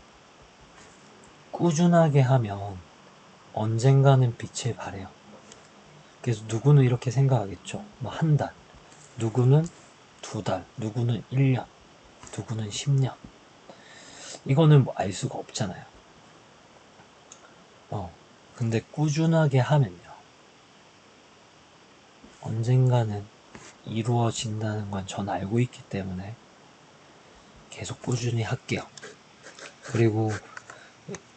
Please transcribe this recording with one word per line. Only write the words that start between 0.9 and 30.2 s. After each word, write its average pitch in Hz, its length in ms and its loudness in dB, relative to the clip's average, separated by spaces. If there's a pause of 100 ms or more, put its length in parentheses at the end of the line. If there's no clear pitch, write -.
꾸준하게 165 720 4
하면 101 580 0 (760)
언젠가는 127 840 4
빛을 - 400 -8
발해요. 98 320 -12 (1120)
그래서 110 240 -2
누구는 127 380 6
이렇게 123 260 0
생각하겠죠. 110 760 -2 (140)
뭐 107 140 -8
한 156 240 2
달, 104 160 -4 (640)
누구는 127 500 2 (540)
두 - 220 -8
달, 95 220 -4 (120)
누구는 117 540 -4
일 135 220 2
년, 123 140 -2 (680)
누구는 110 340 -8
십 - 200 -6
년. 135 240 0 (1300)
이거는 147 400 6
뭐 - 120 -6
알 95 160 -4
수가 - 260 -8
없잖아요. - 460 -8 (2000)
어, 95 220 -10 (440)
근데 113 240 -2 (120)
꾸준하게 156 680 2
하면요. 123 400 2 (2500)
언젠가는 117 840 0 (600)
이루어진다는 107 1080 -4
건 98 160 -8
전 101 220 -8
알고 95 320 -2
있기 - 220 -4
때문에 95 520 -10 (1400)
계속 - 300 -12
꾸준히 117 420 -4
할게요. - 440 -6 (960)
그리고 110 480 0 (1080)